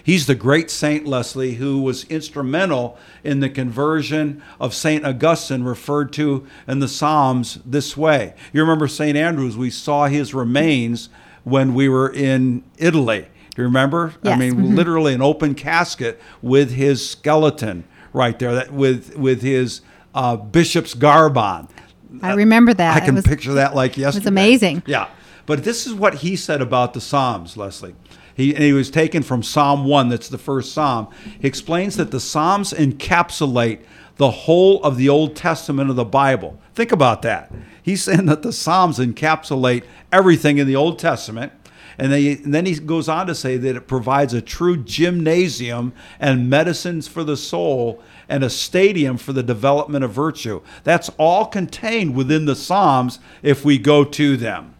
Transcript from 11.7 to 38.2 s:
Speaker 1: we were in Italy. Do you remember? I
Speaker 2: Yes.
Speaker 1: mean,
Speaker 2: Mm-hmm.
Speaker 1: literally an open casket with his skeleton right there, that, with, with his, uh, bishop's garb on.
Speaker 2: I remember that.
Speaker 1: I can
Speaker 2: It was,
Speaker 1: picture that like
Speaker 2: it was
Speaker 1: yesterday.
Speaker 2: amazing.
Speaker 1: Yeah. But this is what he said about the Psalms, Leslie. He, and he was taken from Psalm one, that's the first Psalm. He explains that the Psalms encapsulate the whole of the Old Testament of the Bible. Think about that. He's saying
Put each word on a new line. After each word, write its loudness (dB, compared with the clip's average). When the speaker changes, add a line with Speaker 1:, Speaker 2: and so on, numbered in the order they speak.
Speaker 1:
we 2
were 2
in 0
Italy. 0
Do -4
you 0
remember? 0
I 0
Speaker 2:
Yes. 2
Speaker 1:
mean, 0
Speaker 2:
Mm-hmm. 2
Speaker 1:
literally 2
an -2
open 2
casket -4
with 4
his 0
skeleton 0
right 0
there, -2
that, -6
with, -2
with 0
his, -2
uh, -2
bishop's 0
garb 6
on. -2
Speaker 2:
I -2
remember 6
that. 2
Speaker 1:
I 2
can 2
Speaker 2:
It 4
was, 4
Speaker 1:
picture 0
that 2
like 0
Speaker 2:
it 0
was 0
Speaker 1:
yesterday. -2
Speaker 2:
amazing. 4
Speaker 1:
Yeah. -4
But -2
this -4
is -8
what 0
he -4
said -4
about 0
the -10
Psalms, -4
Leslie. -14
He, 0
and 0
he 6
was 2
taken 0
from -4
Psalm 0
one, 4
that's -4
the -10
first -6
Psalm. -2
He -2
explains -4
that -4
the -4
Psalms -2
encapsulate 0
the 4
whole 4
of 0
the 2
Old 2
Testament -2
of -2
the 0
Bible. 0
Think -2
about 4
that. -6
He's -2
saying 2